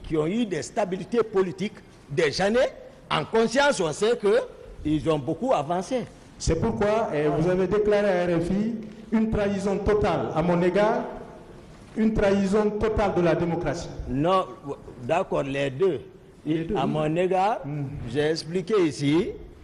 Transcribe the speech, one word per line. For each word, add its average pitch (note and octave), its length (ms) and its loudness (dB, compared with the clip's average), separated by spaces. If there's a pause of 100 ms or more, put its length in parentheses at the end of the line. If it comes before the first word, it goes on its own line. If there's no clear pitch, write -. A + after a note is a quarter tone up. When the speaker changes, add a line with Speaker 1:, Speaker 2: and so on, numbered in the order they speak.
Speaker 1:
qui D#3+ 140 -4
ont D3+ 100 2
eu A3 200 0
des E3 160 -4
stabilités G#3 600 -2
politiques G3 520 -2 (360)
des D3 300 0
années. G#3+ 180 2 (520)
En D3+ 140 0
conscience, A#3 560 2
on D#3 120 0
sait A3 240 2
que G#3 240 4 (440)
ils D3+ 240 0
ont D#3 100 2
beaucoup D#3+ 340 -2
avancé. F3+ 520 -2 (340)
Speaker 2:
C'est - 220 0
pourquoi, G#3+ 540 0
eh, D3+ 140 2
vous D#3 200 2
avez F#3 200 2
déclaré G#3 400 2
à F3+ 180 2
R E3+ 140 2
F E3+ 100 -2
I G#3+ 240 0 (380)
une A3 180 2
trahison G3+ 480 0
totale F#3 560 2
à D#3 80 2
mon F3 200 2
égard, G#3 400 2 (920)
une A3 160 2
trahison G3+ 580 2
totale G#3 460 0
de F3 60 2
la E3 140 4
démocratie. E3+ 520 -2 (200)
Speaker 1:
Non, E3 380 2 (580)
d'accord, D#3 400 -2
les C#3 260 -2
deux. C#3+ 300 0 (460)
Speaker 2:
Les D#3+ 180 0
deux, G3+ 120 -4
Speaker 1:
À C3+ 80 0
Speaker 2:
oui. C#3+ 60 0
Speaker 1:
mon D#3 260 0
égard, F#3 480 2
Speaker 2:
Hmm. C#3+ 200 -4 (280)
Speaker 1:
j'ai D3 180 2
expliqué E3 440 -2 (120)
ici D3 420 2 (360)